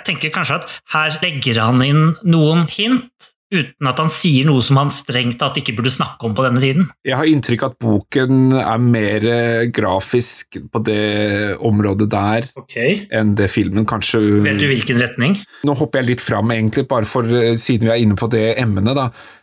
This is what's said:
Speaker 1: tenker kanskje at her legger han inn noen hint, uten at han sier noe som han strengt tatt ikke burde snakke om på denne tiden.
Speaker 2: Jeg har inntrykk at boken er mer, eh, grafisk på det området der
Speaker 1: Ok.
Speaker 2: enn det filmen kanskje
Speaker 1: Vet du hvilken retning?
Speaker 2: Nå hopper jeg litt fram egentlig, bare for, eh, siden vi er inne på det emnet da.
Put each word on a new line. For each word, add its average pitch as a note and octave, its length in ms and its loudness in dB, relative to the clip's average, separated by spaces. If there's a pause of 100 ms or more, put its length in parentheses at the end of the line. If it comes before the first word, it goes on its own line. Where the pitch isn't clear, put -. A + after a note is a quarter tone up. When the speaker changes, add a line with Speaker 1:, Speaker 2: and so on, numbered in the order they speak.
Speaker 1:
tenker D#3 260 -6
kanskje E3 240 -4
at - 80 -10 (240)
her D#3 320 -2
legger B2 400 -2
han B2+ 240 2
inn D#3 300 2 (100)
noen E3 420 4
hint, A#3+ 440 -2 (400)
uten D3 340 -4
at B2+ 140 -2
han D#3+ 80 0
sier D3 400 2
noe C3 160 4
som C3+ 160 2
han D3 100 2
strengt A#2+ 520 -4
tatt C#3 180 -4
ikke C3+ 160 -6
burde B2 160 -2
snakke - 320 -6
om A2 100 -4
på C3 120 0
denne B2 180 2
tiden. C#3 220 2 (180)
Speaker 2:
Jeg B2+ 160 -2
har D#3 80 2
inntrykk C3+ 400 0
at A2+ 60 -8 (100)
boken C3 720 2
er A2+ 240 0
mer, A2 480 2
eh, A#2 400 0
grafisk G#2 880 -2 (160)
på A#2 160 -2
det G#2 720 0
området G#2 500 0
der G#2+ 460 -2
Speaker 1:
Ok. - 220 -14 (340)
Speaker 2:
enn A2 240 2
det G2+ 160 2
filmen G2+ 340 0
kanskje A2 360 0 (220)
Speaker 1:
Vet G#2 140 0
du C#3+ 120 0
hvilken B2 320 0
retning? B2+ 340 0 (300)
Speaker 2:
Nå C#3+ 100 2
hopper C#3+ 240 -2
jeg B2 140 0
litt A#2+ 100 -2
fram G#2+ 260 0
egentlig, A2+ 380 0
bare A#2+ 160 0
for, A#2+ 200 -2
eh, A#2 360 2
siden A#2 220 0
vi A2+ 100 2
er A#2+ 140 2
inne G#2 100 4
på A2+ 140 -2
det A2 280 2
emnet G#2+ 380 0
da. B2+ 140 -2 (340)